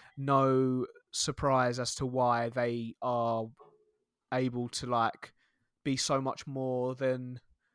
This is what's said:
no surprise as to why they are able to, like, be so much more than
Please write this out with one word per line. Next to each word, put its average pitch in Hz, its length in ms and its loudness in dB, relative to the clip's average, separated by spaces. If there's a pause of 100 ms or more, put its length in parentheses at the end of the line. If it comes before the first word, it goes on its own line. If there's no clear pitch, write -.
(160)
no 131 680 4 (240)
surprise 131 680 0
as 120 180 -4
to 135 100 -2
why 120 420 2
they 120 540 -2
are 117 460 0 (840)
able 123 380 0
to, - 160 -8
like, 117 460 0 (520)
be 135 140 0
so 139 200 0
much 135 280 -4
more 131 480 -2
than 127 440 -2 (360)